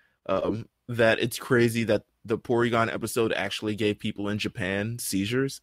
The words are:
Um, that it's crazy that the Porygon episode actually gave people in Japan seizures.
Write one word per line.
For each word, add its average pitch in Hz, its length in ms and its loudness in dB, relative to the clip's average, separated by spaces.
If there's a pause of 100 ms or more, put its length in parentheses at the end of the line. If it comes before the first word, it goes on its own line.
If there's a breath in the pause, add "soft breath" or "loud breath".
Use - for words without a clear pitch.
(260)
Um, 95 420 -2 (220)
that 113 280 4
it's - 200 -2
crazy 117 460 2
that 104 200 2 (200)
the 104 140 -2
Porygon 117 520 2
episode 110 440 0
actually 104 400 -4
gave 104 240 0
people 101 320 -4
in 104 80 -2
Japan 101 600 -4
seizures. 117 640 -2